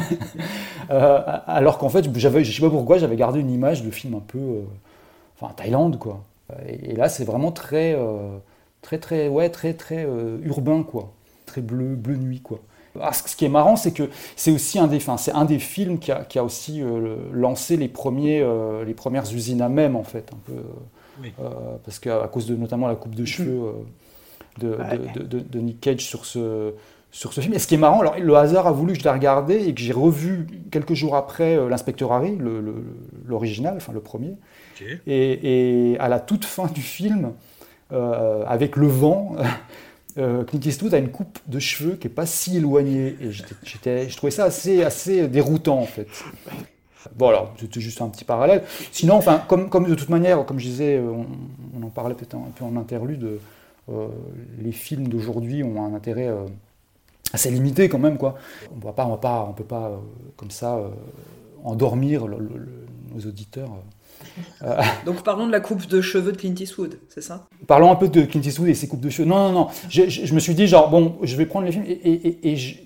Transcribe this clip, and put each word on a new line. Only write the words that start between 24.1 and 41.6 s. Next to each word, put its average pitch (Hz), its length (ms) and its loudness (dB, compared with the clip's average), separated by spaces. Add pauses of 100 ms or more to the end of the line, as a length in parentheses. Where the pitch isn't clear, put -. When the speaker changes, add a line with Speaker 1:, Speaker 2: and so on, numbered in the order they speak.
Speaker 1:
de, 113 160 -2
Speaker 3:
Ouais. 123 220 -4 (160)
Speaker 1:
de, 117 60 -8
de, 123 180 -6
de, - 20 -4
de 120 200 -8
Nick 117 220 -6
Cage 135 220 0
sur - 220 -12
ce, 110 480 -4 (380)
sur - 220 -12
ce 139 80 -4
film. 190 120 -2
Et 190 60 0
ce - 80 -4
qui 170 80 6
est 151 40 2
marrant, 156 220 8
alors, 156 180 2
le 160 160 6
hasard 165 320 6
a 170 40 6
voulu 160 220 2
que 147 60 -4
je - 40 -8
l'ai 156 80 4
regardé 139 440 4 (120)
et 147 60 0
que 117 80 -8
j'ai 120 120 -2
revu 160 520 2 (260)
quelques 156 240 -2
jours 147 200 0
après, 160 420 2
euh, 127 120 2
L'Inspecteur 123 420 -2
Harry, 156 240 2
le, 117 260 -4
le, 107 120 -6 (520)
l'original, 117 520 -2
enfin 120 160 -12
le 110 80 -8
premier. 139 340 -10 (400)
Speaker 2:
Ok. 98 120 -16 (200)
Speaker 1:
Et, 127 840 4
et 120 60 0
à 131 100 0
la 120 100 2
toute - 260 -2
fin 185 220 -6
du 143 140 -6
film, 180 500 -2 (600)
euh, 117 540 0
avec 123 280 0
le 147 120 6
vent, 160 480 4 (420)
<laughs> - 420 -16
euh, 123 240 0
Clint 147 200 -4
Eastwood 175 300 0
a 160 60 6
une 127 100 0
coupe - 380 -10
de 135 100 -6
cheveux 151 380 -2